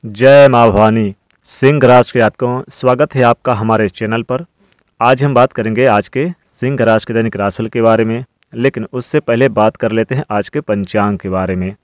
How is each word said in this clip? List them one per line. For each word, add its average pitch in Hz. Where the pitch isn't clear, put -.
जय 131
माँ 120
भवानी। 107
सिंह 143
राशि 123
के 127
जातकों, 123
स्वागत 127
है 131
आपका 120
हमारे 107
चैनल 113
पर। 131
आज 127
हम 143
बात 127
करेंगे 110
आज 104
के 139
सिंह 131
राशि 110
के 120
दैनिक 113
राशिफल 101
के 117
बारे 113
में, 117
लेकिन 120
उससे 127
पहले 123
बात 107
कर 113
लेते 113
हैं 143
आज 104
के 147
पंचांग 101
के 98
बारे 92
में। 92